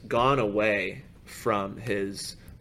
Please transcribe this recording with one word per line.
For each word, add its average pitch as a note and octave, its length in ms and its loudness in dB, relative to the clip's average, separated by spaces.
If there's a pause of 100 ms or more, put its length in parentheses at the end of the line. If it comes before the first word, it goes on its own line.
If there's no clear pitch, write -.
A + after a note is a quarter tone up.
gone B2 320 4
away G#2 640 0 (220)
from G2+ 520 -2
his G2+ 580 -4 (260)